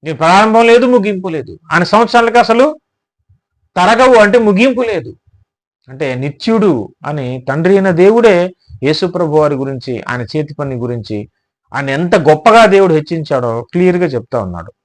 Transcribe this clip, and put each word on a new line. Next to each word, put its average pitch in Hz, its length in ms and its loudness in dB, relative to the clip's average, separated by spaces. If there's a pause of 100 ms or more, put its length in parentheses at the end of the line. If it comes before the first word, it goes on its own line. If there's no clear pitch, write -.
నీ 160 80 -8
ప్రారంభం 208 540 2
లేదు, 240 200 4
ముగింపు 202 420 -2
లేదు. 160 300 -10 (140)
ఆయన 170 120 0
సంవత్సరాలకు 233 540 2
అసలు 254 420 2 (960)
తరగవు 226 380 4
అంటే 208 240 4
ముగింపు 226 440 2
లేదు. 180 340 -6 (720)
అంటే 131 260 -8
నిత్యుడు 147 800 -2 (120)
అని 131 420 -8
తండ్రి 160 240 0
అయిన 190 180 2
దేవుడే 185 600 2 (320)
యేసుప్రభు 156 540 -2
వారి 151 180 0
గురించి, 131 540 -8
ఆయన 123 140 -6
చేతి 147 320 -8
పని 139 200 -8
గురించి, 113 540 -8 (460)
ఆయన 139 160 -6
ఎంత 170 240 -2
గొప్పగా 202 520 4
దేవుడు 190 280 2
హెచ్చించాడో 139 800 -4
క్లియర్గా 180 340 0
చెప్తా 120 360 -6
ఉన్నాడు. 87 300 -12 (120)